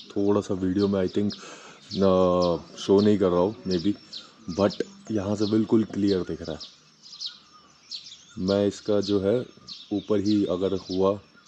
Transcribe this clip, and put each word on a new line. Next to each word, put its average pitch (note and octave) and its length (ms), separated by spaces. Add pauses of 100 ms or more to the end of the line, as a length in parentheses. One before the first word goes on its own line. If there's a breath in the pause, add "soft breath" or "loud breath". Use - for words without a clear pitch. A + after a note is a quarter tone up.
(100)
थोड़ा G2+ 300
सा G2 140
वीडियो F#2+ 340
में G2 160
I F2+ 40
think, G#2 260 (600 loud breath)
न, F2+ 840
शो G2+ 220
नहीं G#2 180
कर F#2+ 100
रहा F2 120
हूँ G#2 220
maybe, F#2 300 (680 loud breath)
but G#2 220 (280)
यहाँ G#2 260
से G#2+ 100
बिल्कुल A2 380
clear G2 360
दिख E2 220
रहा D#2+ 140
है। - 220 (1600)
मैं G2 280
इसका G#2 340
जो G2 200
है A2 260 (460)
ऊपर G2+ 280
ही G#2 240
अगर F#2 300
हुआ F#2+ 460 (280)